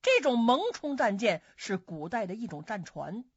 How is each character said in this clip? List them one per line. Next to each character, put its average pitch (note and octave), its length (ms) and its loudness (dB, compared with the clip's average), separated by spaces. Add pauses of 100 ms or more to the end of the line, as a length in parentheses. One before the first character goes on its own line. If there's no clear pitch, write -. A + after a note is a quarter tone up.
这 B4+ 180 6
种 B3+ 200 4
蒙 C#4+ 340 4
冲 C#4+ 240 -4
战 G#3+ 220 2
舰 G3+ 240 2 (120)
是 F#3+ 220 -6
古 E3 320 -8
代 A3+ 160 -2
的 F3 80 -8
一 A3+ 140 -8
种 D3+ 180 -10
战 G#3 180 -8
船 D#3 400 -10 (140)